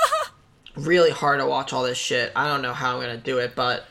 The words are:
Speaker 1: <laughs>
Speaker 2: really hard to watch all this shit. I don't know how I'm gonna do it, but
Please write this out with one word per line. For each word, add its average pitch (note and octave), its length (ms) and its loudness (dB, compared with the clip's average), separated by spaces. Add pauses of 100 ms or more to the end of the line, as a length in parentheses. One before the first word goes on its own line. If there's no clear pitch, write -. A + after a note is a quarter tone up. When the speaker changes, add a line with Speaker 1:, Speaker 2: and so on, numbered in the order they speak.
(320)
Speaker 1:
<laughs> - 440 -20
Speaker 2:
really D#3+ 360 4
hard C#3 280 0
to C3+ 60 0
watch C3 280 -2
all B2+ 100 -2
this B2 160 -2
shit. B2 360 -2
I C#3 120 0
don't C#3 160 0
know B2 100 -4
how B2+ 220 -2
I'm C3 60 -6
gonna A#2+ 160 -8
do B2 220 -4
it, B2 160 -4
but B2 360 -2